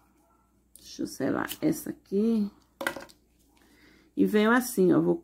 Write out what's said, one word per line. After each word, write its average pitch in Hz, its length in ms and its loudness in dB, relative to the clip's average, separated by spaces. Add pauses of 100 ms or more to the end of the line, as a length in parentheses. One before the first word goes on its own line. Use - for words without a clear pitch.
(760)
Deixa - 280 -12
eu - 40 -6
selar - 420 -4 (120)
essa - 280 -2
aqui. 208 600 -2 (1700)
E 190 100 4
venho 208 260 4
assim, 214 400 2
ó, 147 80 4
vou 170 240 0